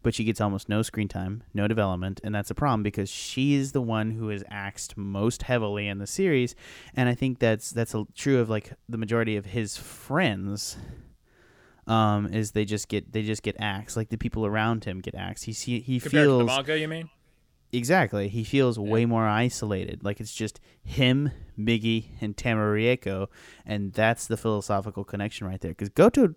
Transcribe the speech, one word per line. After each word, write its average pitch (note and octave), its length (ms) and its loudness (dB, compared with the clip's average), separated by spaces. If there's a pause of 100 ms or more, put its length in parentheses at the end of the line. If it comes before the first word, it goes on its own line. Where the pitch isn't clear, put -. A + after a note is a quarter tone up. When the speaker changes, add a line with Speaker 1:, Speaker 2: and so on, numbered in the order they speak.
Speaker 1:
but A#2 120 2
she A#2 100 -2
gets A2 140 2
almost G2+ 300 0
no G#2+ 140 2
screen G#2+ 260 -2
time, G2 340 -6 (120)
no G#2 120 2
development, G2 560 0
and G#2+ 120 -4
that's G2+ 160 -4
a - 40 -6
problem B2 280 2
because G2+ 260 -2
she - 460 0
is C3+ 180 0
the C#3 80 0
one A2 300 0
who A2 180 -4
is G2+ 220 -6
axed G2 480 -10
most G2 460 0
heavily G#2 440 0
in G2+ 100 -4
the G2+ 80 -6
series, C#3+ 480 0 (400)
and B2+ 140 2
I A#2+ 60 2
think B2+ 240 -2
that's, A2 320 2
that's A#2 240 -4
a, A2 100 -2 (100)
true C3+ 260 4
of, A2+ 100 0
like, G#2+ 240 -6 (120)
the A#2 120 -8
majority A2 380 0
of G2+ 100 -6
his G2+ 320 -4
friends, G#2 1000 -4 (1080)
um, G#2+ 400 4
is G#2 260 -2
they G#2+ 140 2
just G#2 220 -4
get, - 240 -4
they G#2+ 100 -2
just G#2+ 200 -4
get G2+ 160 -4
axed. G#2 380 -4
Like, A2 140 -2
the A2 80 -2
people A2+ 260 -2
around G#2+ 400 0
him F#2 160 -6
get - 140 -10
axed. F#2 300 -8
He A2+ 100 -8
see, A#2+ 260 -4
he B2 200 -2
Speaker 2:
Compared D3 260 4
to C#3+ 60 8
the B2+ 80 6
Speaker 1:
feels A#2 60 4
Speaker 2:
manga, C#3 320 0
you D#3 100 -4
mean? D#3+ 200 -8 (640)
Speaker 1:
Exactly. A#2+ 560 2
He A2 160 -2
feels B2 340 4
Speaker 2:
Yeah. G#2 60 -4
Speaker 1:
way A2 200 4
more A2+ 220 4
isolated. G#2+ 800 0
Like, G2+ 160 -4
it's G#2+ 140 -10
just - 260 -6 (240)
him, C3+ 460 4 (280)
Migi, A2+ 520 2 (100)
and G#2 160 -4
Tamaru A2 600 2
Ryoko, G2 300 -4 (400)
and G2+ 260 -4
that's A2+ 360 2
the A2+ 80 0
philosophical G2+ 680 -2
connection G2+ 440 -6
right F#2+ 120 -8
there. - 140 -6
'Cause G#2 140 -6
Goto, G3 480 6